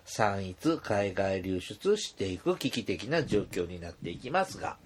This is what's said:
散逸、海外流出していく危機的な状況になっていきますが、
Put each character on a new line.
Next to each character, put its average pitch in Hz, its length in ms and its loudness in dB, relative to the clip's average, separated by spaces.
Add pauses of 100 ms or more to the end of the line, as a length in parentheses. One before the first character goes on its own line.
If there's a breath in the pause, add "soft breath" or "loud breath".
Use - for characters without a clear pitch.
散 98 420 2
逸、 147 300 0
海 101 380 0
外 95 260 2
流 92 220 0
出 196 340 2
し - 180 -6
て 98 140 -2
い 92 80 -2
く 175 220 0
危 - 120 0
機 - 140 -2
的 92 200 -2
な 147 200 2
状 101 260 2
況 87 160 0
に 90 140 -10
な 85 120 -8
っ - 20 -
て - 160 -8
い 87 80 -8
き 123 120 -8
ま 190 140 4
す 107 160 -6
が、 - 260 -4